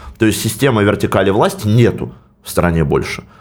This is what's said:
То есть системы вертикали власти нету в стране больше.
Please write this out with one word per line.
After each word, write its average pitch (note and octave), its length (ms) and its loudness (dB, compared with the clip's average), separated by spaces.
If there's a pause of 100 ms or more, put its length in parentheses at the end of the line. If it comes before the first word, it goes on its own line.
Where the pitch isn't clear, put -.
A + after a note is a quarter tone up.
(180)
То A2+ 80 2
есть G2+ 140 0
системы A2+ 420 0
вертикали G2 480 0
власти G#2 380 0
нету G#2 440 2 (300)
в - 80 -18
стране E2 340 0
больше. C#2 380 -2 (180)